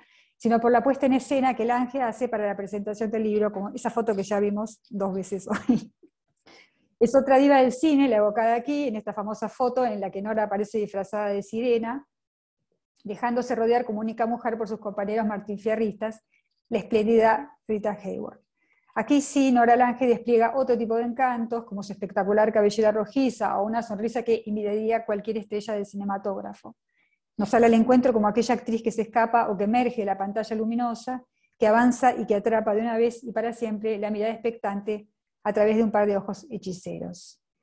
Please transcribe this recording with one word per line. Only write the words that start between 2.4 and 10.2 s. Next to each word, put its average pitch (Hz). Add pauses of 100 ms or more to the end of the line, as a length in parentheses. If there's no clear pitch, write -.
la 202
presentación 208
del 220
libro, 208
como 202
esa 240
foto 233
que 196
ya 202
vimos 208
dos 190
veces 190
hoy. - (1080)
Es 233
otra 269
diva 277
del 254
cine, 277
la 226
evocada 214
aquí, 285
en 220
esta 208
famosa 208
foto 247
en 214
la 196
que 196